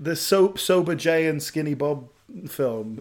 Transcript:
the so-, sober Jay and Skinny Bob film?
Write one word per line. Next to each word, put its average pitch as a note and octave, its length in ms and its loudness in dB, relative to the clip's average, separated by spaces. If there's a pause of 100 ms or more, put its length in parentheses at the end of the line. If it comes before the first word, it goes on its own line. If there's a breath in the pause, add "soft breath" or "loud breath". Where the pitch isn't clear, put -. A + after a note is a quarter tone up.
the D#3 160 -4
so-, G3 400 4
sober F3 400 2
Jay D#3+ 320 2
and D3+ 120 0
Skinny D3+ 340 -4
Bob C#3 340 -4 (400)
film? A2 520 -4